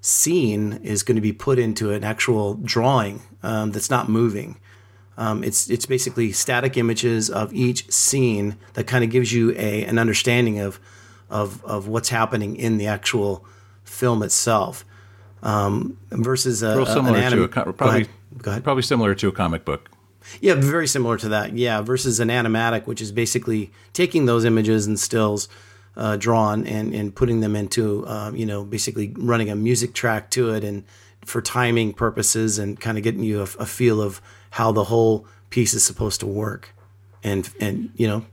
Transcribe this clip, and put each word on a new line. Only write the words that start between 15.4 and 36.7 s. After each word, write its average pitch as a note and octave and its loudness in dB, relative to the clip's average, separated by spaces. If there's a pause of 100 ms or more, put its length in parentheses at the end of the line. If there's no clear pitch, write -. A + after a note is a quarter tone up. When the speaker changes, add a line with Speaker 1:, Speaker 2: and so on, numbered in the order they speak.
Speaker 1:
um, G#2 0 (120)
versus A#2+ 0
a, A2 2
Speaker 2:
Real - 4
Speaker 1:
a, C3 2
an A2 2
Speaker 2:
similar B2 4
to G2+ 2
Speaker 1:
anim-, A#2 4
Speaker 2:
a E2+ 0
co-, - -2
Speaker 1:
go F#2+ -6
Speaker 2:
probably, A2 4
Speaker 1:
ahead. G#2 -4 (300)
Go A2+ -6
ahead. A#2 -6
Speaker 2:
probably C3+ 2
similar A2+ 2
to G2+ 0
a F#2+ 0
comic E2 -2
book. - -6 (500)
Speaker 1:
Yeah, F#3+ 6
very C#3+ 2
similar A#2 0
to A2 -6
that. G#2+ -2
Yeah, A#2 0
versus B2 0
an A#2 2
animatic, A#2 0
which A2+ -8
is G#2+ -8
basically A2 -2 (220)
taking E3+ 2
those A#2 4
images A2 4
and G#2 0
stills, G#2+ 0 (480)
uh, A2 -2
drawn G#2+ 2
and, G#2+ -4
and G#2 -4
putting A#2 0
them G#2+ 0
into, G#2 -2
uh, G#2+ -8
you A2+ -4
know, G2+ -6
basically G#2 -6
running A#2 0
a G#2 -4
music A#2 0
track A2 -2
to B2 0
it A2 -2
and G2+ -8 (400)
for - -4
timing A#2 2
purposes A2 0
and G2+ -6
kinda A2+ -2
getting A2 -2
you G#2+ -2
a, G2 -4 (100)
a G#2+ -6
feel A2+ 2
of G2+ -2 (300)
how A2+ 2
the G#2+ 4
whole A2 4 (240)
piece A#2 2
is A2 2
supposed G2+ -2
to G#2+ -6
work. G#2 -6 (480)